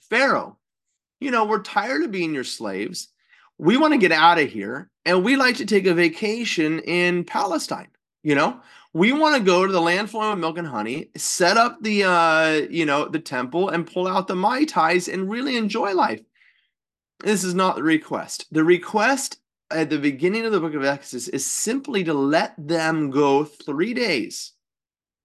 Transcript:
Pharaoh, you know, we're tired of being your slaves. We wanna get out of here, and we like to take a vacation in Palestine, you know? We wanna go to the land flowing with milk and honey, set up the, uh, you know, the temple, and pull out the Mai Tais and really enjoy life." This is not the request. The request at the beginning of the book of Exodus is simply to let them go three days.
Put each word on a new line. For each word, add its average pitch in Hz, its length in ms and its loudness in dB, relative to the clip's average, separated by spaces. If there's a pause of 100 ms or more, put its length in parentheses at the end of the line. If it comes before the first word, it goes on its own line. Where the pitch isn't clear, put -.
(100)
Pharaoh, 214 480 0 (600)
you 269 100 -4
know, 233 140 2
we're 208 180 -2
tired 254 400 -2
of 294 80 -4
being 170 240 -4
your 131 80 -4
slaves. 104 680 -8 (500)
We 180 180 4
wanna 302 220 4
get 180 120 4
out 165 300 6
of 135 100 0
here, 113 400 -10 (140)
and 185 180 2
we 247 140 4
like 254 220 2
to 240 80 -6
take 190 200 2
a 180 80 4
vacation 170 880 0
in 175 420 0
Palestine, - 680 -6 (340)
you 151 100 2
know? 165 260 2 (320)
We 196 200 2
wanna 302 260 4
go 185 280 4
to 196 60 -2
the 180 80 2
land 180 300 0
flowing 214 200 -4
with 202 100 -4
milk 160 180 -4
and 170 80 -8
honey, 120 500 -6
set 185 400 2
up 233 240 2
the, 214 220 0
uh, 160 680 4
you 160 180 -2
know, 143 200 2
the 156 140 -6
temple, 139 480 -4
and 165 180 -4
pull 185 220 -4
out 190 180 -2
the 196 80 -4
Mai 226 300 0
Tais 180 420 0
and 190 240 -6
really 247 260 -4
enjoy 226 380 -2
life." 277 280 0 (1000)
This 196 240 0
is 180 100 -4
not 185 220 0
the 123 80 -6
request. 156 680 -2
The 156 140 0
request 208 720 0 (320)
at 156 200 -2
the 151 100 0
beginning 160 440 0
of 226 60 -2
the 202 80 2
book 156 160 -2
of 139 100 -2
Exodus 139 440 -4
is 135 180 -4
simply 240 560 -4
to 160 120 0
let 147 440 0
them 160 520 -2
go 139 340 4
three 160 500 -6
days. 196 600 -4 (680)